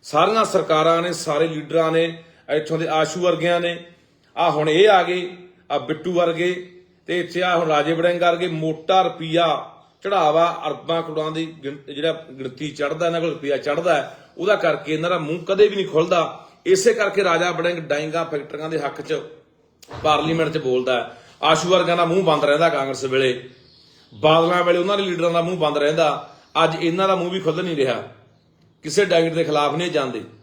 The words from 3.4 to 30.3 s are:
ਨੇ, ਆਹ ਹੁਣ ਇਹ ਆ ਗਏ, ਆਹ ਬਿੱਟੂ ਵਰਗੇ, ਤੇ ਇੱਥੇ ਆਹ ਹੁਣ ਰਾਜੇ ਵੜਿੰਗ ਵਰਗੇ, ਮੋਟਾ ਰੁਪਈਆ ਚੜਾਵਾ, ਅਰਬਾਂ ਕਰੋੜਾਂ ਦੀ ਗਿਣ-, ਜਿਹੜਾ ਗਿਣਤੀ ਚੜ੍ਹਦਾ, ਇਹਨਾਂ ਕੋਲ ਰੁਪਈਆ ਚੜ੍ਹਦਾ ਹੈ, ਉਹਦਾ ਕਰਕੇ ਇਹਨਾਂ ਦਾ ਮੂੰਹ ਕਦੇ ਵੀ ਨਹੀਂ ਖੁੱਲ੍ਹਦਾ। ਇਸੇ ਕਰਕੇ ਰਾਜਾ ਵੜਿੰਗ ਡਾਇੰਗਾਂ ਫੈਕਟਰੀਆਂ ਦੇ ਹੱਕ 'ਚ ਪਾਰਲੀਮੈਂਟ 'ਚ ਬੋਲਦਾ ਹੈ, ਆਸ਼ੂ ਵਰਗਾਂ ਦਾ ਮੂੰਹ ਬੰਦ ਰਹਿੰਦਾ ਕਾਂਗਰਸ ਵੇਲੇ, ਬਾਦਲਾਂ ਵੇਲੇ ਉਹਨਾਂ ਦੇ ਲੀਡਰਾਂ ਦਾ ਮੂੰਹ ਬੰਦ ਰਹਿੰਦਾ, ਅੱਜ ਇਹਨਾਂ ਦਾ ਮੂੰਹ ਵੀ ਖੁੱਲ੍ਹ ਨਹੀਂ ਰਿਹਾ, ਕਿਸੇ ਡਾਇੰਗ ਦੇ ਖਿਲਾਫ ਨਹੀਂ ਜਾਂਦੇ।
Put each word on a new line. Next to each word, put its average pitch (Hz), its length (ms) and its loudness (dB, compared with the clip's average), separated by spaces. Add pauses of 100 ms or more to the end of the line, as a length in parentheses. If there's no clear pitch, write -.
ਨੇ, 170 240 -6 (520)
ਆਹ 165 140 2
ਹੁਣ 151 180 0
ਇਹ 185 200 6
ਆ 190 140 6
ਗਏ, 180 320 -4 (360)
ਆਹ 143 80 0
ਬਿੱਟੂ 156 340 -6
ਵਰਗੇ, 175 680 -2 (240)
ਤੇ 175 140 -4
ਇੱਥੇ 170 220 -6
ਆਹ 180 160 0
ਹੁਣ 165 100 0
ਰਾਜੇ 151 260 2
ਵੜਿੰਗ 170 280 0
ਵਰਗੇ, 170 260 2
ਮੋਟਾ 160 540 0
ਰੁਪਈਆ 165 720 0 (320)
ਚੜਾਵਾ, 170 640 2
ਅਰਬਾਂ 156 360 -4
ਕਰੋੜਾਂ 156 280 -4
ਦੀ 165 320 -8
ਗਿਣ-, 143 300 -12
ਜਿਹੜਾ 156 320 -4 (120)
ਗਿਣਤੀ 143 340 -10
ਚੜ੍ਹਦਾ, 156 360 -4
ਇਹਨਾਂ 165 140 -2
ਕੋਲ 165 80 -2
ਰੁਪਈਆ 143 280 -4
ਚੜ੍ਹਦਾ 156 380 0
ਹੈ, 135 220 -6 (200)
ਉਹਦਾ 196 180 2
ਕਰਕੇ 151 380 -2
ਇਹਨਾਂ 156 160 -2
ਦਾ 180 80 0
ਮੂੰਹ 160 220 -4
ਕਦੇ 196 280 4
ਵੀ 208 80 0
ਨਹੀਂ 190 120 -2
ਖੁੱਲ੍ਹਦਾ। 165 600 0 (180)
ਇਸੇ 190 280 4
ਕਰਕੇ 196 300 0
ਰਾਜਾ 170 280 2
ਵੜਿੰਗ 175 280 -2
ਡਾਇੰਗਾਂ 156 460 -4
ਫੈਕਟਰੀਆਂ 147 440 -8
ਦੇ 160 100 -4
ਹੱਕ 143 220 -8
'ਚ 143 200 -6 (840)
ਪਾਰਲੀਮੈਂਟ 156 460 2
'ਚ 156 80 -4
ਬੋਲਦਾ 127 460 0
ਹੈ, - 140 -14 (260)
ਆਸ਼ੂ 160 260 2
ਵਰਗਾਂ 175 280 4
ਦਾ 175 80 4
ਮੂੰਹ 175 180 2
ਬੰਦ 151 220 2
ਰਹਿੰਦਾ 151 240 4
ਕਾਂਗਰਸ 135 340 -4
ਵੇਲੇ, 131 460 0 (640)
ਬਾਦਲਾਂ 165 500 4
ਵੇਲੇ 175 160 4
ਉਹਨਾਂ 196 180 0
ਦੇ 196 60 -2
ਲੀਡਰਾਂ 170 280 -2
ਦਾ 170 100 0
ਮੂੰਹ 175 160 -2
ਬੰਦ 151 200 0
ਰਹਿੰਦਾ, 147 580 0 (280)
ਅੱਜ 160 180 2
ਇਹਨਾਂ 170 260 0
ਦਾ 190 80 4
ਮੂੰਹ 175 160 -4
ਵੀ 185 80 -4
ਖੁੱਲ੍ਹ 160 240 -2
ਨਹੀਂ 170 120 -4
ਰਿਹਾ, 120 280 -2 (800)
ਕਿਸੇ 180 220 0
ਡਾਇੰਗ 165 260 2
ਦੇ 160 120 0
ਖਿਲਾਫ 147 300 0
ਨਹੀਂ 170 180 -2
ਜਾਂਦੇ। 127 300 -4 (220)